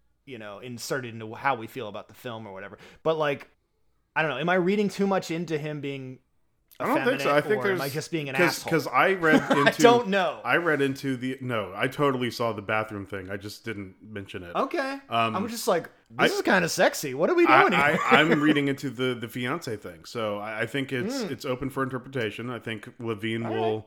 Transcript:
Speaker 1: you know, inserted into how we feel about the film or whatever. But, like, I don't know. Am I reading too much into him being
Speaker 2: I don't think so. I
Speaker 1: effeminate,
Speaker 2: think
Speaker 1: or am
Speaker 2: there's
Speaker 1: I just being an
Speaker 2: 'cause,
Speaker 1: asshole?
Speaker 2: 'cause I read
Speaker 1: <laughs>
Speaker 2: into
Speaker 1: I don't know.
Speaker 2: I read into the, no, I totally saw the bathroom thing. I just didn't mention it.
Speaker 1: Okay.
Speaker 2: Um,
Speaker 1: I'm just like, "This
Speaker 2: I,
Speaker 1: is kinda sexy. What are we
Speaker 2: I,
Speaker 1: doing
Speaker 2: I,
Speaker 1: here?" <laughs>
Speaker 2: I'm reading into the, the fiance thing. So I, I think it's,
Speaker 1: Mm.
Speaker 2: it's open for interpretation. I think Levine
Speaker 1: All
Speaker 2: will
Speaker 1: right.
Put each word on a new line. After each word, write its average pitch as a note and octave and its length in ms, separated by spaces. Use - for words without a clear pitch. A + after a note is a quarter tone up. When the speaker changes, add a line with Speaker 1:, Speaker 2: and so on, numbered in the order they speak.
Speaker 1:
you C3 140
know, G#2 200
inserted B2 540
into A2+ 200
how B2+ 220
we A2+ 120
feel A#2 200
about G#2 200
the A2+ 80
film A2+ 320
or G2 60
whatever. G2 240
But, D#3+ 140
like, D3 300
I D#3 60
don't D#3 100
know. B2 80
Am E3 100
I F3+ 60
reading G3 340
too G3 180
much F#3+ 240
into D3+ 260
him D3+ 240
being C3+ 380
Speaker 2:
I D3 100
don't - 180
think C4 160
so. C#4+ 80
I D3 80
Speaker 1:
effeminate, D3 60
Speaker 2:
think G#3 220
Speaker 1:
or G3 60
am F#3 60
Speaker 2:
there's C#3 140
Speaker 1:
I - 20
just D3+ 180
being D#3 160
an C3 80
Speaker 2:
'cause, - 300
Speaker 1:
asshole? - 40
Speaker 2:
'cause D3+ 180
I D3+ 260
read D#3+ 220
Speaker 1:
<laughs> D3 160
Speaker 2:
into C#3+ 180
Speaker 1:
I - 80
don't A#3 320
know. F3+ 340
Speaker 2:
I B2 140
read D#3+ 240
into C3+ 340
the, B2+ 240
no, A2+ 340
I A2+ 140
totally C3 420
saw A2+ 220
the G#2 100
bathroom G#2+ 440
thing. F#2+ 260
I G#2 60
just G#2 260
didn't G2 380
mention G2+ 420
it. F2 100
Speaker 1:
Okay. C#4 460
Speaker 2:
Um, A2+ 280
Speaker 1:
I'm G#3 100
just A3+ 220
like, E3+ 200
"This C3 220
Speaker 2:
I, - 20
Speaker 1:
is G4+ 60
kinda F#3 260
sexy. D#3+ 460
What E3 160
are F4+ 40
we E4+ 120
Speaker 2:
I, C3 160
Speaker 1:
doing C4+ 140
Speaker 2:
I, C#3+ 160
Speaker 1:
here?" - 120
<laughs> - 80
Speaker 2:
I'm D#3 300
reading C#3+ 260
into C3+ 220
the, B2+ 240
the A2+ 160
fiance B2+ 480
thing. E2+ 260
So G#2+ 360
I, G#2+ 240
I - 20
think C3+ 260
it's, F#3+ 320
Speaker 1:
Mm. E3+ 80
Speaker 2:
it's - 140
open C3 240
for C3+ 120
interpretation. B2 680
I A#2 100
think A2 300
Levine A2+ 460
Speaker 1:
All A2+ 80
Speaker 2:
will A2 220
Speaker 1:
right. G#2+ 120